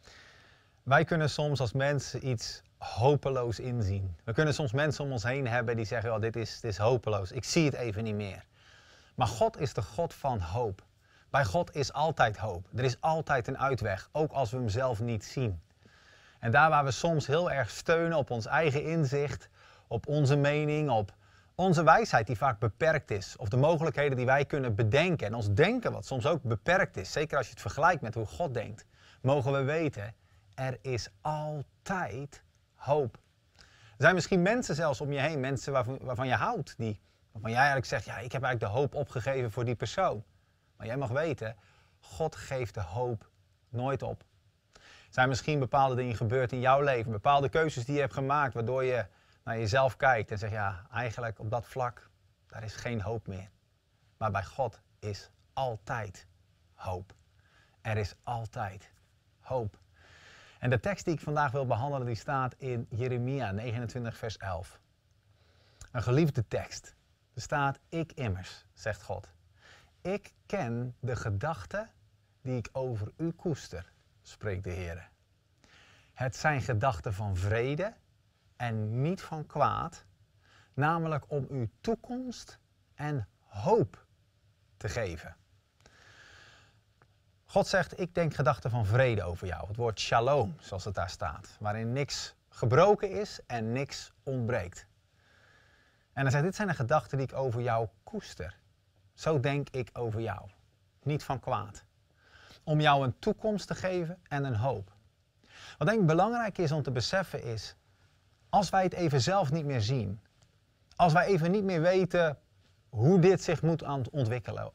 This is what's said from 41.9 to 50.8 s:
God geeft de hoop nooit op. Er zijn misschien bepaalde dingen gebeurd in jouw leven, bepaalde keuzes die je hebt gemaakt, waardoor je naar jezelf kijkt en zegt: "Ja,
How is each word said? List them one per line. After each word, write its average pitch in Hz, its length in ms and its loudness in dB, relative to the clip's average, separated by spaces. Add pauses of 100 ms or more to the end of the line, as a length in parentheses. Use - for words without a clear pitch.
God - 360 -6
geeft 127 380 -6
de 110 80 -8
hoop 117 480 -4 (400)
nooit 127 320 -4
op. 113 220 -10 (500)
Er - 100 -20 (300)
zijn 127 160 4
misschien 147 300 0
bepaalde 135 360 2
dingen 123 200 -2
gebeurd 123 360 0
in 127 80 -4
jouw 131 220 6
leven, 123 300 2
bepaalde 139 380 4
keuzes 156 360 0
die 143 100 -4
je 147 60 2
hebt 135 120 -2
gemaakt, 139 400 0
waardoor 120 300 -2
je 127 220 0 (420)
naar 117 100 -4
jezelf 120 400 2
kijkt 127 340 2
en 110 60 -6
zegt: 107 160 -6
"Ja, 98 380 -6